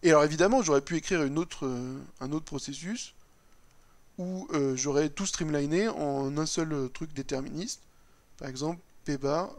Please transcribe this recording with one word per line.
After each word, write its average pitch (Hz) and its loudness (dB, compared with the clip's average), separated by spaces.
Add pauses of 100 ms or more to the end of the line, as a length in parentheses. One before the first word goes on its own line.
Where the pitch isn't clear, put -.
Et 180 6
alors 151 10
évidemment, 180 6
j'aurais 147 6
pu 165 -4
écrire 165 0
une 139 0
autre, 170 -4
euh, 127 -6 (200)
un 131 -6
autre 156 -4
processus, 151 -8 (1000)
où, 180 -8
euh, 139 2
j'aurais 143 2
tout 196 -4
streamliné 156 0
en 139 -2
un 156 0
seul, 160 -2
euh, 139 -2
truc 156 -10
déterministe. 139 -6 (560)
Par 139 -10
exemple, 151 -6 (240)
P 147 -2
bar 143 -2